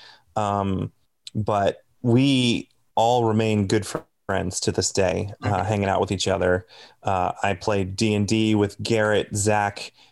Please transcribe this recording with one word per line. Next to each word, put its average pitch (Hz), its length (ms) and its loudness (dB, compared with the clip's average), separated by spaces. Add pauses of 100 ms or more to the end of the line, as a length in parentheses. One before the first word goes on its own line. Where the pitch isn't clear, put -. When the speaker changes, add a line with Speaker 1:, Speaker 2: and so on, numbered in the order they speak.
(360)
Speaker 1:
Um, 101 560 -2 (420)
but 101 500 -2 (180)
we 123 640 2 (260)
all 117 300 2
remain 107 420 2
good 104 200 2
fr-, - 120 -8 (280)
friends 92 340 -4
to - 120 -2
this - 200 -2
day, 95 380 -2 (120)
uh, 104 60 -2
Speaker 2:
Mm-hmm. 95 180 0
Speaker 1:
hanging 101 220 0
out 92 120 0
with 101 120 -2
each 98 160 -2
other. 90 380 2 (360)
Uh, 92 300 -2 (100)
I 101 120 0
played 98 420 -4
D 107 180 2
and 104 120 2
D 110 280 2
with 104 280 0
Garrett, 107 540 0
Zach, 104 560 0 (180)